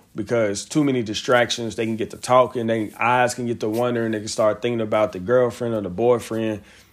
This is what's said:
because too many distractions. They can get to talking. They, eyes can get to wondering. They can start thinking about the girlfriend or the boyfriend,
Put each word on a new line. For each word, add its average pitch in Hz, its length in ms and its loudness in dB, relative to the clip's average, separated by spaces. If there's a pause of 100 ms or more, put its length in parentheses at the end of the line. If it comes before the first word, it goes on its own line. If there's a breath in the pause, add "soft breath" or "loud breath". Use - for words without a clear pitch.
(160)
because 107 500 0
too 156 180 2
many 131 200 2
distractions. 113 720 0
They 113 100 -2
can 110 120 -4
get 110 140 -6
to - 60 -14
talking. 123 500 2
They, 113 260 -2
eyes 120 400 2
can 123 140 -6
get 113 140 -4
to 113 80 -2
wondering. 117 420 0
They 107 80 -2
can 104 80 -10
start 107 340 0
thinking 120 200 -2
about 107 300 0
the 95 80 -8
girlfriend 120 540 2
or 107 80 -2
the 95 80 -4
boyfriend, 110 720 0 (320 soft breath)